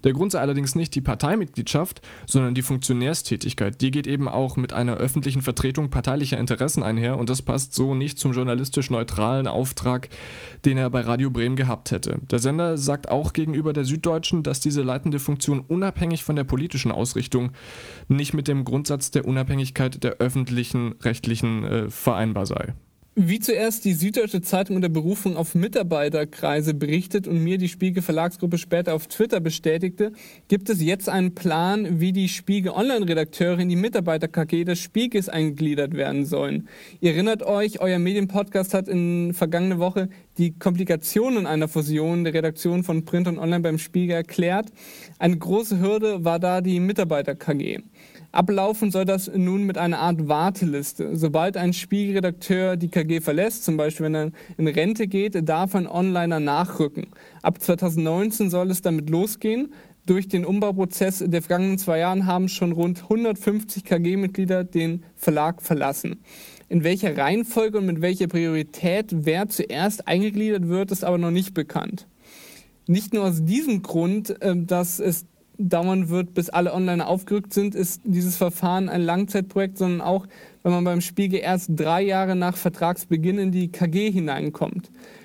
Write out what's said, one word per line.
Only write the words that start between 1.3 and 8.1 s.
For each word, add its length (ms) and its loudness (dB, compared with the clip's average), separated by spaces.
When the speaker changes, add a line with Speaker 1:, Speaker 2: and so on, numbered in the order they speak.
Speaker 1:
sondern 280 2
die 80 0
Funktionärstätigkeit. 1160 -2
Die 120 2
geht 140 -2
eben 220 0
auch 280 -2
mit 160 -2
einer 240 0
öffentlichen 460 0
Vertretung 480 -2
parteilicher 480 -2
Interessen 440 0
einher 360 0
und 120 0
das 120 -2
passt 320 -2
so 200 2
nicht 240 -2